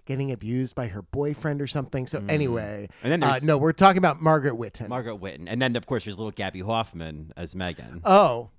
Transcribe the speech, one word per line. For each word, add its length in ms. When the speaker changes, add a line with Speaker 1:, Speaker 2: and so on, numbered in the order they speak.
Speaker 1:
getting 260
abused 420
by 140
her 140
boyfriend 600
or 60
something. 400
So 120
Speaker 2:
Mm. 100
Speaker 1:
anyway, 580
Speaker 2:
And 80
then 100
Speaker 1:
uh, 80
Speaker 2:
there's 140
Speaker 1:
no, 140
we're 140
talking 260
about 220
Margaret 340
Whitten. 340
Speaker 2:
Margaret 320
Whitten. 260
And 160
then, 140
of 100
course, 180
there's 140
little 140
Gabby 280
Hoffman 760
as 180
Megan. 500
Speaker 1:
Oh. 540